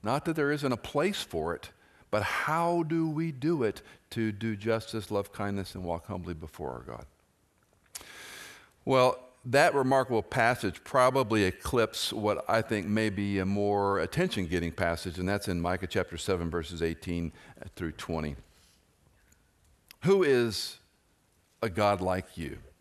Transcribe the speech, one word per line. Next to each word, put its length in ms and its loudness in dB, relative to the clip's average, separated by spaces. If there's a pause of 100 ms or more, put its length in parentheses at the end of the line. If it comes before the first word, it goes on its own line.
Not 220 0
that 100 0
there 160 2
isn't 200 0
a 60 0
place 460 0
for 320 -4
it, 160 -14 (400)
but 100 2
how 640 0
do 260 0
we 220 -2
do 320 0
it 180 0 (300)
to 200 0
do 240 -4
justice, 560 -2
love 220 -2
kindness, 420 -4
and 80 -10
walk 240 -4
humbly 260 -8
before 380 -10
our 80 -8
God? 260 -14 (1800)
Well, 340 6 (240)
that 300 6
remarkable 500 2
passage 600 0
probably 580 4
eclipses 680 0
what 340 0
I 140 4
think 260 -2
may 220 2
be 300 -2
a 60 0
more 540 2
attention-getting 720 -2
passage, 480 -2
and 80 -2
that's 220 -4
in 100 -2
Micah 280 -2
chapter 280 -4
seven, 340 -2
verses 320 -6
eighteen 520 -4 (420)
through 180 -6
twenty. 440 -6 (1700)
"Who 200 6
is 540 2 (840)
a 80 0
God 300 2
like 380 -2
you 220 -8 (220)